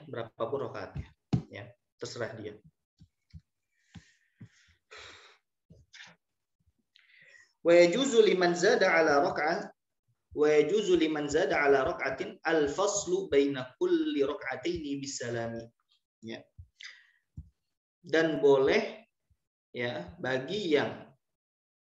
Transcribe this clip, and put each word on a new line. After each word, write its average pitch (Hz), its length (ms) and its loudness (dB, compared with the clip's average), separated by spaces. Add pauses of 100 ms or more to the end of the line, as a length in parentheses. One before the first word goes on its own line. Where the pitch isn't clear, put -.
(100)
berapapun 117 560 -8
rakaatnya, - 400 -12 (400)
ya, 107 240 -16 (320)
terserah 120 320 -10
dia. 104 240 -14 (4000)
Wa 165 80 4
yajuzu 214 560 6
liman 175 320 2
zada 185 400 4
ala 151 320 4
raka'ah, 175 400 -4 (640)
wa 147 120 2 (120)
yajuzu 180 400 2
liman 156 320 -2
zada 160 320 0
ala 139 240 4
raka'atin 147 560 -6
al-faslu 165 880 -2
baina 139 480 0
kulli 156 480 0
raka'ataini 139 720 -8
bisalami. 117 640 -8 (640)
Ya. 113 160 -14 (1700)
Dan 156 320 0
boleh, 143 640 2 (640)
ya, 139 480 -8
bagi 147 560 -4
yang 113 240 0 (920)